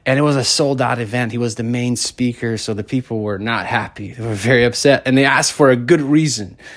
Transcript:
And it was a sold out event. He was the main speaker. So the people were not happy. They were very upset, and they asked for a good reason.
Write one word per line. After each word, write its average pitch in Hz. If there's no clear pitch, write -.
And 131
it 143
was 147
a 123
sold 139
out 120
event. 117
He 120
was 120
the 117
main 123
speaker. 120
So 110
the 104
people 123
were 104
not 110
happy. 107
They 113
were 113
very 120
upset, 123
and 131
they 139
asked 139
for 139
a 127
good 143
reason. 135